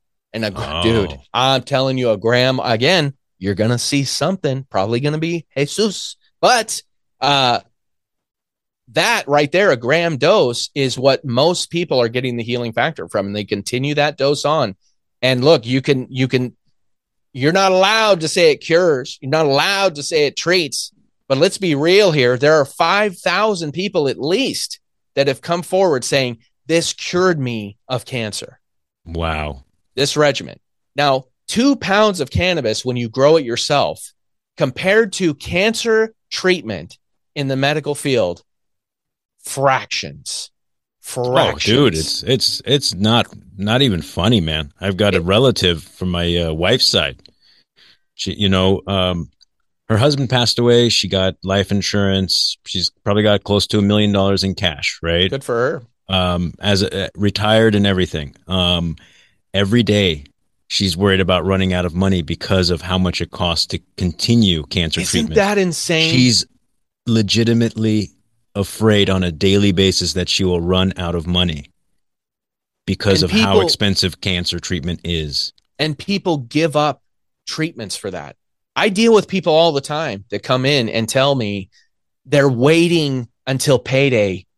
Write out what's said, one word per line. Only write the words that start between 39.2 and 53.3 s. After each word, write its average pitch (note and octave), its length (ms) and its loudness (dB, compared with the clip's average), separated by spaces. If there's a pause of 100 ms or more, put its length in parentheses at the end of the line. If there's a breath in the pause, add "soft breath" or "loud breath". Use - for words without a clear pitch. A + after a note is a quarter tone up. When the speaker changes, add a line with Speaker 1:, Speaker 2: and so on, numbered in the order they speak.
Speaker 1:
fractions. - 1120 -4 (500)
Fractions. A#2+ 800 0
Speaker 2:
Oh, C#3+ 60 4
dude, G#2 100 2
it's, D#2 280 -6
it's, - 420 -2
it's C3+ 300 -2
not, G#2+ 320 0 (300)
not G#2+ 260 0
even G2+ 200 2
funny, G2+ 380 0
man. D#2 400 -4
I've F#2+ 160 -2
got G2+ 180 2
a F2 40 0
Speaker 1:
It E2 40 0
Speaker 2:
relative F#2 600 2
from - 280 -8
my, F2 260 -2
uh, E2 160 -2
wife's F2 340 0
side. D2 360 -2 (920 soft breath)
She, - 200 -8
you G2+ 140 0
know, F#2+ 380 2
um, F2+ 440 -2 (580)
her A2 100 2
husband C#3 320 0
passed A#2+ 280 0
away. A#2+ 300 4
She G#2 200 -2
got F#2+ 340 0
life F#2+ 280 0
insurance. G2 840 0 (100)
She's - 240 -6 (140)
probably G#2 180 2
got G#2 220 2